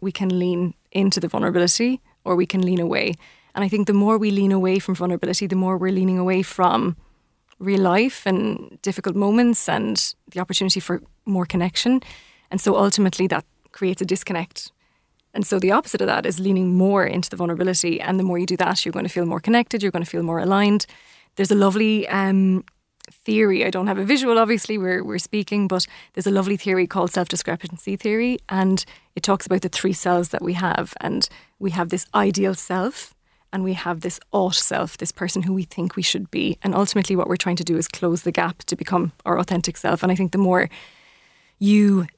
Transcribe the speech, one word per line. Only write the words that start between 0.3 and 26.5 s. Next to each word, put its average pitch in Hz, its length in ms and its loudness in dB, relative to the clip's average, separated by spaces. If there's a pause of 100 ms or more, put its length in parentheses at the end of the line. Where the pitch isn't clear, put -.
lean 180 360 0 (180)
into 196 280 2
the 170 80 -2
vulnerability 175 720 0 (240)
or 185 120 0
we 180 100 2
can 190 160 0
lean 180 180 2
away. 170 340 -2 (400)
And 202 100 -2
I 190 40 0
think 208 180 0
the 214 80 2
more 208 240 4
we 208 120 0
lean 196 220 2
away 185 260 2
from 185 160 -4
vulnerability, 180 520 -2
the 185 100 -2
more 185 220 0
we're 185 140 0
leaning 185 260 2
away 185 240 2
from 185 540 0 (640)
real 196 220 0
life 196 460 2
and 208 560 -4
difficult 190 340 -4
moments 220 520 4
and 214 460 -2 (160)
the 180 100 -8
opportunity 185 380 -2
for - 240 -4 (240)
more 185 200 0
connection. 190 540 0 (500)
And 190 100 0
so 202 160 4
ultimately 196 520 2
that - 160 -2 (280)
creates 185 280 -2
a 196 40 -4
disconnect. 185 680 -4 (640)
And 208 120 -4
so 196 120 0
the 190 140 2
opposite 220 280 0
of 196 60 0
that - 180 0
is 165 140 -2
leaning 185 360 2
more 190 300 4
into - 240 -2
the - 80 -12
vulnerability. 175 640 -2
And 185 180 -2
the 185 60 0
more 180 140 0
you 180 80 -2
do 180 120 -2
that, 180 260 0
you're 170 80 -4
gonna - 160 -4
feel 175 180 -2
more 170 140 -4
connected, 233 420 0
you're 196 100 0
gonna 170 120 -4
feel 170 180 -4
more 165 160 -2
aligned. 202 480 2 (480)
There's 196 160 0
a 214 60 4
lovely, 208 520 2
um, 190 560 2 (460)
theory. 214 540 2
I - 60 0
don't 185 160 -2
have 196 120 -2
a 196 60 -2
visual, 247 340 2
obviously, 220 400 2
we're, 185 240 0
we're - 160 -6
speaking, 208 480 -2
but 185 200 -2 (260)
there's 185 140 -6
a 202 40 2
lovely 196 280 0